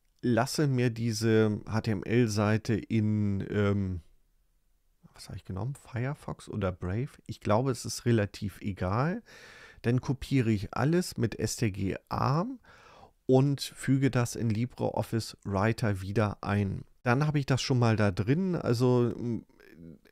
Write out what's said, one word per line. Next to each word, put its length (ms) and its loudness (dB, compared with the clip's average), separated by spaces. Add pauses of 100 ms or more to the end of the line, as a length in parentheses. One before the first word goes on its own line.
(220)
lasse 460 2
mir 220 2
diese 760 2
H-T-M-L-Seite 1080 0
in, 760 0
ähm, 520 0 (1120)
was 160 -20
habe 80 -10
ich 80 -20
genommen? 300 -6
Firefox 720 -8
oder 240 -2
Brave? 360 -4 (180)
Ich 120 -10
glaube, 320 2
es 140 -6
ist 200 -8
relativ 540 0
egal. 640 -2 (640)
Dann 180 2
kopiere 480 0
ich 240 0
alles 440 0
mit 220 -2
S 160 -2
T 160 0
G 240 -4 (140)
A 360 0 (840)
und 340 4
füge 500 0
das 240 0
in 140 -2
LibreOffice 960 -2
Writer 560 0
wieder 400 -2
ein. 420 -2 (200)
Dann 220 2
habe 140 0
ich 60 -2
das 160 2
schon 180 2
mal 160 4
da 160 4
drin, 440 0
also, 600 2
m, 300 -6 (680)